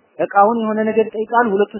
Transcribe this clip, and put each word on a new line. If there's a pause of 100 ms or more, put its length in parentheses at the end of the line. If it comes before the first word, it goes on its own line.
(180)
እቃውን
የሆነ
ነገር
ይጠይቃል።
ሁለቱ